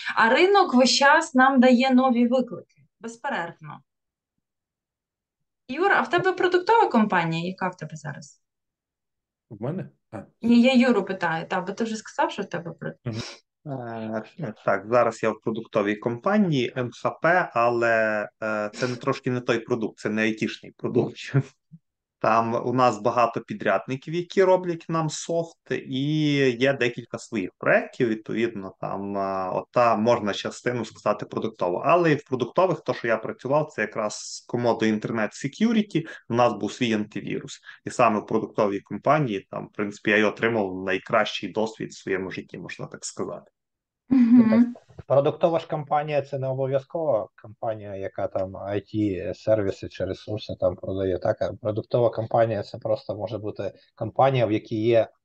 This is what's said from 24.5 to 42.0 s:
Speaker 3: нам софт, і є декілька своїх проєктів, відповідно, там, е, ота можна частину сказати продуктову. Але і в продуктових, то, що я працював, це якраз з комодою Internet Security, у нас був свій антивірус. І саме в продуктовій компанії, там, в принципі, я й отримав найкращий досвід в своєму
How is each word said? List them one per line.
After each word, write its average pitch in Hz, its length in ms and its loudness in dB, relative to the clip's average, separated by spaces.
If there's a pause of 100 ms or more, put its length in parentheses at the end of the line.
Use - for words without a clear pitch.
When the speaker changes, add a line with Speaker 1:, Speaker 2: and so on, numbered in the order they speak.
Speaker 3:
нам 160 220 -2
софт, 165 460 -6 (140)
і 139 540 -2 (340)
є 135 140 2
декілька 120 460 -4
своїх 95 400 -6
проєктів, 139 500 0
відповідно, 107 720 -4
там, 98 360 -6
е, 95 340 -4
ота 113 460 2
можна 107 360 2
частину 117 520 -6
сказати - 420 -4
продуктову. 95 580 -4
Але 165 280 4
і - 20 4
в - 100 -6
продуктових, 151 560 0
то, - 140 -4
що - 140 -6
я 113 80 2
працював, 127 540 -2
це - 120 -4
якраз 107 320 -4
з - 260 -14
комодою 110 560 0
Internet 107 340 -4 (140)
Security, 208 600 0 (240)
у 117 60 -4
нас 120 180 4
був 104 200 -6
свій 117 200 -2
антивірус. 104 680 -6 (240)
І - 60 -8
саме 113 300 4
в - 60 -12
продуктовій 110 540 -2
компанії, 110 720 -2
там, 101 160 -10
в - 60 -20
принципі, 104 380 -6
я 104 60 4
й 107 60 4
отримав 101 600 0
найкращий 95 680 -2
досвід 110 380 -6
в - 60 -18
своєму 95 340 -6